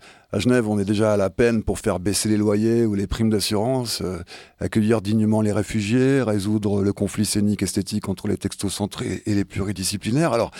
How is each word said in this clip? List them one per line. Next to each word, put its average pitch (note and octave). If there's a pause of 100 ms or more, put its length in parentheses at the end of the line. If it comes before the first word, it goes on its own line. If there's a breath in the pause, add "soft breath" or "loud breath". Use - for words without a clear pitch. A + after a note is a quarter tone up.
(320 loud breath)
à G2
Genève, B2
on G#2+
est G2
déjà G#2+
à G2+
la G2
peine A#2
pour F#2+
faire F#2
baisser G2
les G#2+
loyers A2
ou G#2
les G2
primes A2+
d'assurance, A2
euh, F2+ (420 loud breath)
accueillir G#2+
dignement G#2+
les G#2+
réfugiés, A2+
résoudre G#2
le G2+
conflit G#2
scénique G#2
esthétique G2+
entre G2
les G2
textos -
centrés G2+
et G#2
les G2
pluridisciplinaires. G#2
Alors, A2+ (100)